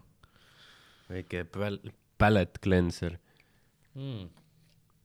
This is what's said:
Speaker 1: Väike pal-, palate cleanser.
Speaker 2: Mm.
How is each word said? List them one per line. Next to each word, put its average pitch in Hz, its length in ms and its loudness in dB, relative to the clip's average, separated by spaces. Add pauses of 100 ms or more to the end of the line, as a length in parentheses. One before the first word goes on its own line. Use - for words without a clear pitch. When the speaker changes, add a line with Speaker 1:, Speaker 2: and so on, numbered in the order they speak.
(1080)
Speaker 1:
Väike 90 380 -8
pal-, 101 360 -6 (320)
palate 104 480 4
cleanser. 87 560 0 (720)
Speaker 2:
Mm. 127 400 -12 (760)